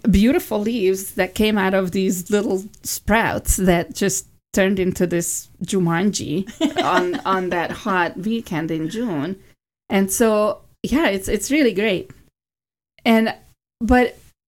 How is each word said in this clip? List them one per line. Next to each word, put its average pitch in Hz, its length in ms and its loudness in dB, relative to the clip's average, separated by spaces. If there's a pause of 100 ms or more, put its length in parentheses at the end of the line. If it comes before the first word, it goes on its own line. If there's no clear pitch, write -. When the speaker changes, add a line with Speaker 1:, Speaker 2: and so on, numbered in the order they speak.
(100)
Speaker 1:
beautiful 220 480 2
leaves 202 560 -2
that 185 200 -4
came 214 220 2
out 190 180 2
of 190 180 0
these 190 380 -2
little 208 340 0 (180)
sprouts - 760 0
that 175 380 2
just - 320 -2 (260)
turned 190 280 2
into 180 260 0
this 175 420 -4 (160)
Jumanji 180 800 0 (320)
Speaker 2:
<laughs> 180 60 0
Speaker 1:
on, 180 380 0
on 185 300 -2
that 175 200 -2
hot 180 460 -2
weekend 185 540 -4
in 160 180 -4
June. 190 520 -6 (480)
And 196 220 0
so, 214 500 2 (220)
yeah, 285 260 0
it's, 196 200 -2
it's - 240 -2
really 277 200 4
great. 196 380 -2 (920)
And, 226 300 4 (460)
but, 247 360 4 (320)